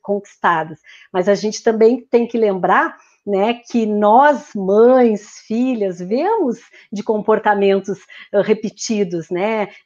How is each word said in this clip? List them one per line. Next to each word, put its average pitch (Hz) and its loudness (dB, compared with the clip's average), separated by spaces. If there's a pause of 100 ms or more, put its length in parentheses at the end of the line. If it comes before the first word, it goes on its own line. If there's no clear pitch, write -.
conquistadas, 170 -4 (320)
mas 185 -2
a 202 2
gente 208 -6
também 226 2
tem 240 2
que 240 -8
lembrar, 208 0 (280)
né, 202 0
que 240 -4
nós, 214 2
mães, 214 2
filhas, 220 -4
vemos 262 -2 (320)
de 202 -8
comportamentos, 208 0 (340)
ah, 202 2
repetidos, 196 -4
né, 202 -4 (180)